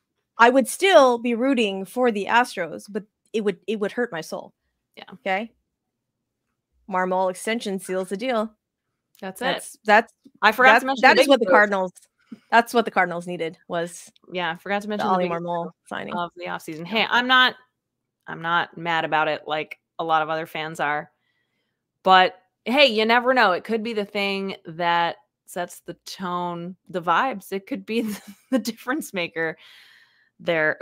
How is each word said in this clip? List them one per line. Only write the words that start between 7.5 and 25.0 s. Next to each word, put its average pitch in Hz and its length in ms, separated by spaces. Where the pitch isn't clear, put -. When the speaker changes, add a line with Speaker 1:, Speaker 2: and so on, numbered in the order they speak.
Speaker 1:
seals 185 300
the 202 80
deal. 220 360
Speaker 2:
That's 190 220
it. - 20
Speaker 1:
That's, - 400
that's, 214 280
Speaker 2:
I 214 100
forgot 254 220
to 247 60
Speaker 1:
that, 262 60
Speaker 2:
mention 262 160
Speaker 1:
that 262 140
Speaker 2:
the 254 60
Speaker 1:
is 277 60
what 269 120
the 220 60
Speaker 2:
big - 20
news. 180 40
Speaker 1:
Cardinals, 196 400
that's 233 220
what 233 120
the 233 60
Cardinals 175 360
needed 170 400
was 175 460
Speaker 2:
Yeah, 175 200
I 170 40
forgot 202 260
to 208 40
Speaker 1:
the 208 40
Speaker 2:
mention 208 180
the 185 40
Speaker 1:
Ollie 185 120
Speaker 2:
big 175 80
Speaker 1:
Marmol 170 320
Speaker 2:
news 175 80
Speaker 1:
signing. - 260
Speaker 2:
of 175 220
the 175 80
offseason. 175 360
Speaker 1:
Yeah. 175 40
Speaker 2:
Hey, 202 260
I'm 240 160
not, 254 300
I'm 160 140
not 170 360
mad 165 260
about 156 240
it 151 180
like 151 320
a 170 60
lot 160 180
of 156 80
other 160 160
fans 160 320
are, 151 320
but 185 320
hey, 277 220
you 220 180
never 240 300
know. 220 180
It 170 120
could 220 180
be 233 100
the 208 120
thing 196 500
that 170 500